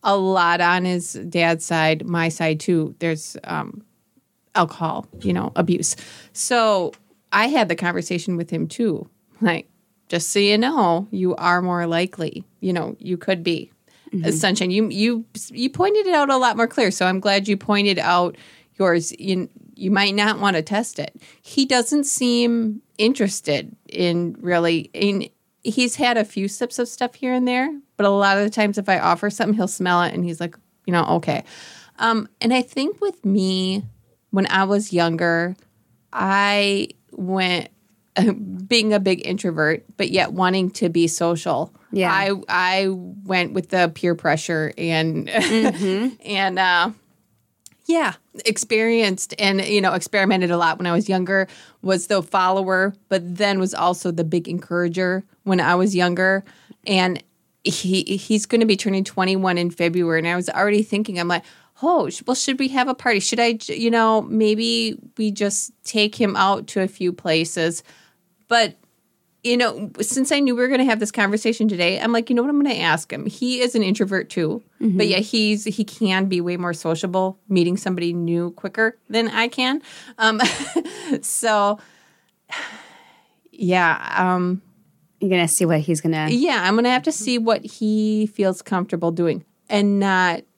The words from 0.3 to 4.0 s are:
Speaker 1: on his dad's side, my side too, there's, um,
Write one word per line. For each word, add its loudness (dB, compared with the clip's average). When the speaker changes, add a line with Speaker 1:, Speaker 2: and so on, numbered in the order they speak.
Speaker 1:
on 4
his -2
dad's 2
side, 0
my 0
side -2
too, 0
there's, -6
um, -8